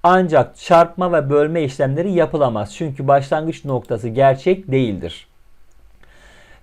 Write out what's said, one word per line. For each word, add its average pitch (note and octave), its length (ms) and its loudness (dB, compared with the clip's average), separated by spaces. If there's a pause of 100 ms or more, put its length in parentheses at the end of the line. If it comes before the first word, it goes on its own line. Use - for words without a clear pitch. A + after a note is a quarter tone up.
Ancak F3 540 2
çarpma F3 560 2
ve D3 180 0
bölme D3+ 320 0
işlemleri D3 500 -2
yapılamaz. C#3+ 600 0
Çünkü C#3 340 -8
başlangıç D#3 560 0
noktası A#2+ 440 -6
gerçek C3+ 600 0
değildir. A2 560 -4 (1400)